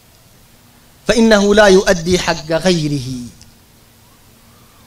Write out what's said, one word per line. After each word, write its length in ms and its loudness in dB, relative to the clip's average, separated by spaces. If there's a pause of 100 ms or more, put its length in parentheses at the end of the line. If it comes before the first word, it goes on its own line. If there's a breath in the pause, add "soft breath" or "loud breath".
(1080)
فإنه 480 2
لا 120 6
يؤدي 520 2
حق 320 -6
غيره. 760 -4 (1600)